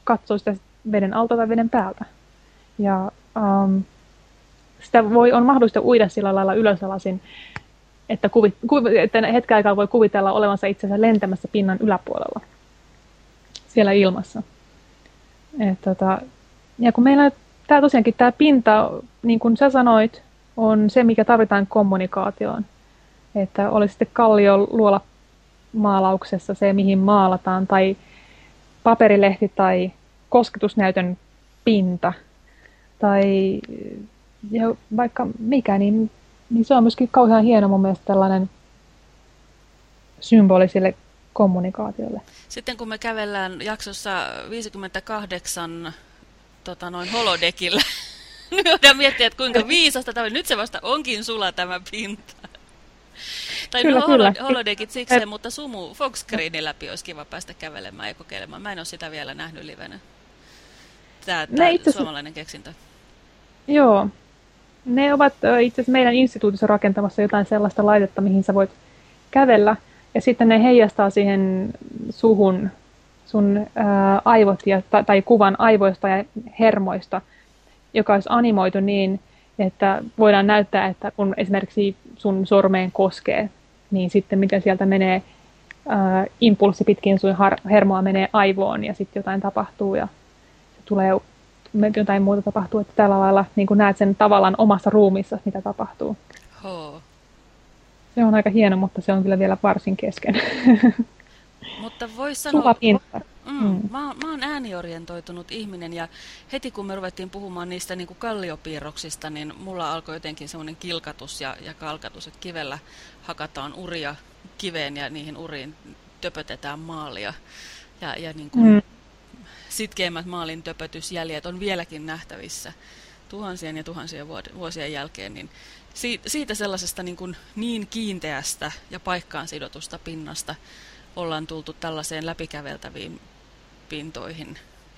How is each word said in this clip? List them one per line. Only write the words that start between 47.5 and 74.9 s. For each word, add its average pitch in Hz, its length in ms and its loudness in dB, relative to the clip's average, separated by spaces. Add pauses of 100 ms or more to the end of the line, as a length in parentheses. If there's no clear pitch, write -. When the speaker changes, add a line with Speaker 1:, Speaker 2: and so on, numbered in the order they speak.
Speaker 2:
<laughs> - 320 -20
niin 370 140 0
voidaan 277 320 6
miettiä, 269 300 0
että - 100 -6
kuinka 240 300 -2
viisasta 277 460 0
tämä 233 120 -4
oli. 214 80 -6
Nyt 330 120 -6
se 240 120 -4
vasta 220 240 -8
onkin 247 420 -4
sula 214 280 -4
tämä 180 300 -8 (100)
pinta. 208 420 -14 (1400)
Tai 247 100 -2
Speaker 1:
Kyllä, 269 180 4
Speaker 2:
no, 294 60 0
Speaker 1:
kyllä. 226 340 2
Speaker 2:
holo-, 269 80 -8
holodekit 214 440 -4
sikseen, 247 320 0
Speaker 1:
Et- 208 60 -10
Speaker 2:
mutta 214 200 -14
sumu 240 440 -14
Foxscreenin 165 720 -8
läpi 147 240 -12
olisi - 160 -14
kiva 151 200 -18
päästä - 280 -18
kävelemään 101 560 -16
ja - 40 -14
kokeilemaan. - 480 -18
Mä 202 100 -14
en 180 80 -14
ole - 60 -14
sitä 165 260 -16
vielä 143 220 -14
nähnyt 156 300 -18
livenä. - 360 -20 (1300)
Tää, 165 240 -6
Speaker 1:
Ne 240 80 -4
Speaker 2:
tää 339 120 4
Speaker 1:
itse 339 200 0
asiassa 285 80 0
Speaker 2:
suomalainen 151 360 -10
keksintö. 156 400 -18 (960)
Speaker 1:
Joo. 240 400 4 (800)
Ne 277 280 0
ovat, 285 200 4 (100)
ö, 240 180 4
itse 247 200 0
asiassa 254 100 -2
meidän 247 220 4
instituutissa 220 540 0
rakentamassa 208 540 0
jotain 202 240 0
sellaista 208 400 0
laitetta, 202 360 2
mihin 196 220 2
sä 190 100 -2
voit 196 160 2 (600)
kävellä. 220 440 4 (380)
Ja 226 80 -2
sitten 240 260 2
ne 226 160 6
heijastaa 220 460 4
siihen 196 640 0 (360)
suhun 196 600 2 (560)
sun, 202 320 0
ö, 208 40 -2 (640)
aivot 214 400 4
ja, 196 240 2
ta-, 208 140 4